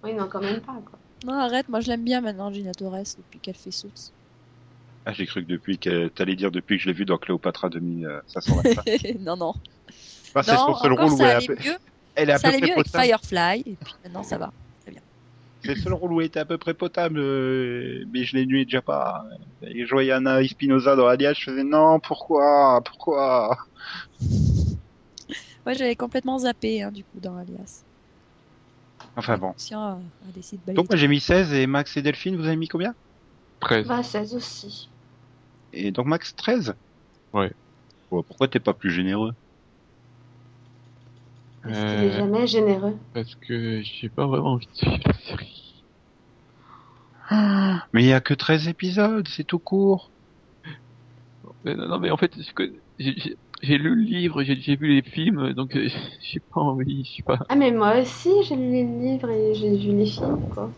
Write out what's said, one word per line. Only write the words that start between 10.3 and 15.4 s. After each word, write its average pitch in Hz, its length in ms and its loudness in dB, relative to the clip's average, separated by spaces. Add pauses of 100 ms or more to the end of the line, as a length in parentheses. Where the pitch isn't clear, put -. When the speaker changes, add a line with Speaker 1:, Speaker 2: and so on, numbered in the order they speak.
Speaker 3:
Bah, 139 80 4
c'est - 100 2
Speaker 2:
Non, 262 200 4
Speaker 3:
son - 20 0
seul 139 180 4
Speaker 2:
encore, 156 120 4
Speaker 3:
rôle 151 80 6
où 135 40 2
Speaker 2:
ça 131 80 6
Speaker 3:
elle 123 40 10
est 120 40 8
un 120 40 6
Speaker 2:
allait 120 100 2
Speaker 3:
peu, 127 220 -4
Speaker 2:
mieux. 339 80 -4 (380)
Speaker 3:
elle 147 140 2
est 143 40 8
à - 60 6
Speaker 2:
Ça - 100 -2
Speaker 3:
peu 269 60 4
Speaker 2:
allait - 40 4
Speaker 3:
près 262 80 4
Speaker 2:
mieux 349 60 2
avec 151 180 -4
Speaker 3:
potable. 254 140 2
Speaker 2:
Firefly, 202 540 2
et 226 220 -10
puis - 120 -18 (100)
maintenant 180 200 -14
ça 185 140 -8
va. 170 140 -8 (300)
Très - 100 -20
bien. - 100 -20 (600)